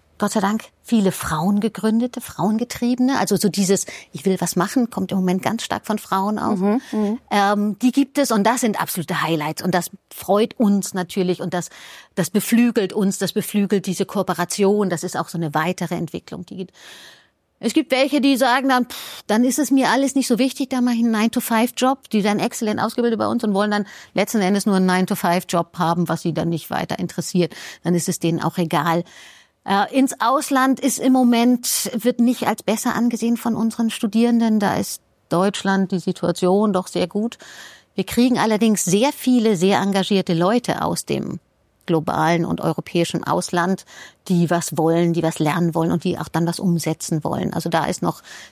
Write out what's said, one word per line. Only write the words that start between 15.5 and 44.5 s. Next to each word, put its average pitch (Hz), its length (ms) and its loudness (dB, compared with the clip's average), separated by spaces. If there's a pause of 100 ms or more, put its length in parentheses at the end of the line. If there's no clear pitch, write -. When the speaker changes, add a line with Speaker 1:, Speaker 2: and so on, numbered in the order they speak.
Speaker 1:
weitere 170 400 -2
Entwicklung, 170 540 -8
die - 100 -14
geht. 185 140 -12 (880)
Es 226 140 -4
gibt 302 180 -6
welche, 269 280 2
die 277 180 4
sagen 254 320 2
dann, 247 180 2
"Pff, - 400 -16
dann 226 160 2
ist 254 160 2
es 277 100 0
mir 269 200 4
alles 262 260 2
nicht 269 120 0
so 214 120 2
wichtig, 262 320 -2
da 254 100 0
mache 240 140 2
ich 233 80 0
einen 233 80 2
Nine-to-Five-Job", 233 1000 0
die 208 140 2
werden 208 160 0
exzellent 214 400 -2
ausgebildet 226 400 0
bei 214 80 0
uns 233 160 -2
und 208 100 0
wollen 208 160 2
dann 208 160 0 (300)
letzten - 260 0
Endes 202 240 2
nur 202 120 4
einen 185 100 4
Nine-to-Five-Job 180 880 0
haben, 170 320 0
was 147 140 -2
sie 170 100 -2
dann 165 160 -2
nicht 165 220 -6
weiter - 260 -4
interessiert. 175 580 -2 (280)
Dann 175 100 0
ist 175 160 0
es 175 80 -4
denen 165 240 0
auch - 160 -4
egal. 170 460 0 (640)
Äh, 196 240 0
ins 262 280 0
Ausland 262 580 2
ist - 180 0
im 262 140 2
Moment, 240 840 2
wird 240 280 0
nicht 240 260 2
als 214 160 -2
besser - 320 -2
angesehen 233 400 0
von 226 180 -2
unseren 226 360 0
Studierenden. 226 720 2
Da - 160 0
ist - 240 -6 (260)
Deutschland 190 640 0
die 185 80 0
Situation 185 720 0
doch 185 160 -2
sehr 175 200 -2
gut. 214 300 -4 (560)
Wir 190 120 -2
kriegen 240 340 2
allerdings 214 460 2
sehr 208 260 2
viele, 226 460 2
sehr 185 220 4
engagierte 190 540 0
Leute 185 500 0
aus 170 200 -4
dem - 380 -6 (440)
globalen 165 600 0
und - 160 -4
europäischen 165 640 -2
Ausland, 175 580 -2 (460)
die 170 200 2
was 170 280 -2